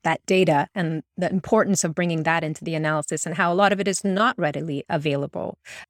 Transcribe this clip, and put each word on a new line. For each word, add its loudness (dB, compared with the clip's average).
that 0
data 4
and -2
the -2
importance 2
of -4
bringing 0
that 0
into -6
the -4
analysis -2
and -6
how 2
a 0
lot 4
of 0
it -4
is -6
not 2
readily -4
available. -2